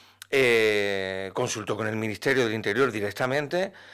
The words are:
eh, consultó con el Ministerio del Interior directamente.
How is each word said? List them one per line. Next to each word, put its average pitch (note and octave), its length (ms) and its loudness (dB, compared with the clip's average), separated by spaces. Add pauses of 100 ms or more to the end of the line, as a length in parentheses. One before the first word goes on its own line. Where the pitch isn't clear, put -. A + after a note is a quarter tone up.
(300)
eh, G2+ 1040 2
consultó A2+ 420 -4
con A2 100 -2
el A2 100 -2
Ministerio A2 480 0
del A2 100 0
Interior A2 360 0
directamente. C3 840 -2 (220)